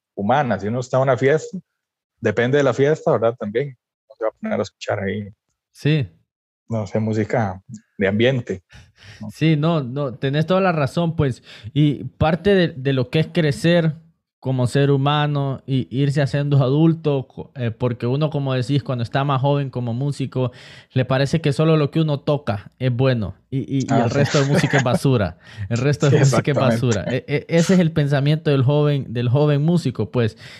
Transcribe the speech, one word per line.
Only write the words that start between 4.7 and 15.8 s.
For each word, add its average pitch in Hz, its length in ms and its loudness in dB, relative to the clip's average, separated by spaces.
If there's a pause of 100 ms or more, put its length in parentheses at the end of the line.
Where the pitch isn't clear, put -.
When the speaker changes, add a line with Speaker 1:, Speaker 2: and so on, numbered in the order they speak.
Speaker 1:
ahí. 101 280 -6 (420)
Speaker 2:
Sí. 147 380 -2 (600)
Speaker 1:
No 110 180 -4
sé, 110 140 -4
música 107 600 -2 (340)
de 95 120 0
ambiente, 110 540 0 (580)
¿no? 107 100 -14
Speaker 2:
Sí, 160 260 2
no, 156 260 0
no, 127 320 -6
tenés 143 320 -2
toda 185 140 2
la 185 120 2
razón, 160 440 -2
pues. 139 260 -2 (300)
Y 147 320 2
parte 170 500 0
de, 180 140 4
de 131 240 -4
lo 127 180 0
que 160 100 0
es 160 80 0
crecer 165 640 2 (440)
como 127 300 -2
ser 139 240 2
humano 143 760 0
y 135 240 -2